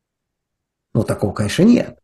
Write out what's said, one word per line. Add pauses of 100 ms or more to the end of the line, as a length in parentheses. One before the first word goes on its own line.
(920)
Ну,
такого,
конечно,
нет.